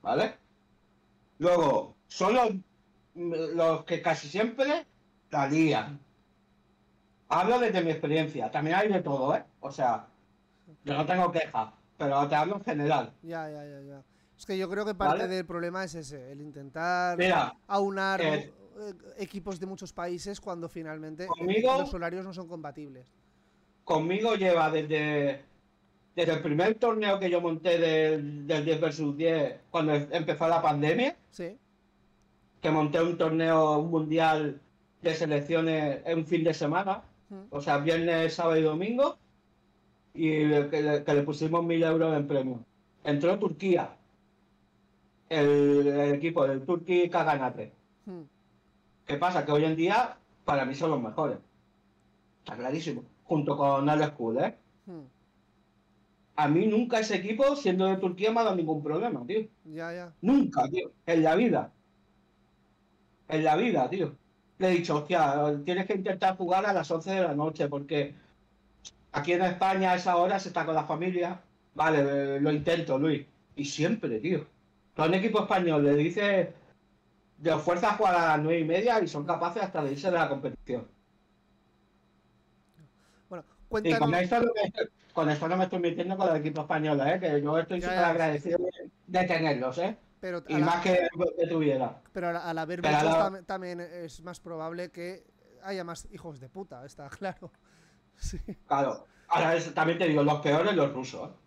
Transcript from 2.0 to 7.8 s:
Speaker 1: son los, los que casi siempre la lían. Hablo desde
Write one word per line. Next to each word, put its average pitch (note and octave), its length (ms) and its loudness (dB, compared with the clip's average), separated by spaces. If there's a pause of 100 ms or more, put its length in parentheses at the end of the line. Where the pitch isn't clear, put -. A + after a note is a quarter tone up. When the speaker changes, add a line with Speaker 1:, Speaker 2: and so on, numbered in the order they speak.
Speaker 1:
son G3+ 260 2
los, A#3+ 160 4 (1040)
los E3 300 2
que E3 180 -4
casi D3+ 260 -2
siempre C4 560 0 (460)
la C#3 180 0
lían. D3 500 2 (1300)
Hablo G3 280 2
desde G#3 220 0